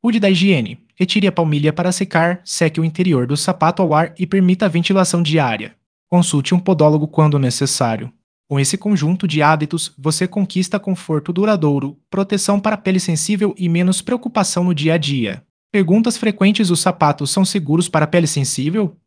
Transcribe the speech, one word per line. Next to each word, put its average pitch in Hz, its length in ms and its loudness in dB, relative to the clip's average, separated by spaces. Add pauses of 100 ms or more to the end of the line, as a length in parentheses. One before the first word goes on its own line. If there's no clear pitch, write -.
Cuide 226 180 0
da 196 100 2
higiene. 175 500 2 (160)
Retire 190 320 0
a 180 40 2
palmilha 151 420 0
para 180 180 -2
secar, 175 540 0
seque 160 340 -2
o 160 60 0
interior 156 420 0
do 143 80 -2
sapato 165 460 0
ao 160 120 2
ar 160 240 0
e 180 80 -4
permita 185 400 2
a 190 40 2
ventilação 175 520 0
diária. 131 540 -2 (320)
Consulte 175 480 2
um 180 40 2
podólogo 151 460 4
quando 151 320 2
necessário. 123 760 -2 (340)
Com 139 120 -2
esse 139 180 0
conjunto 185 500 0
de 156 140 0
hábitos, 151 560 0
você 156 300 -2
conquista 185 520 -2
conforto 170 540 -4
duradouro, 156 640 0 (140)
proteção 196 480 0
para 214 180 -2
pele 190 220 0
sensível 190 580 -2
e 180 100 -2
menos 180 340 0
preocupação 226 640 -2
no 180 100 2
dia 156 180 0
a 175 40 2
dia. 135 440 -4 (300)
Perguntas 208 460 2
frequentes: 202 520 0
os 165 100 0
sapatos 151 520 0
são 190 120 2
seguros 170 460 -2
para 151 160 2
pele 165 220 0
sensível? 156 680 -2 (120)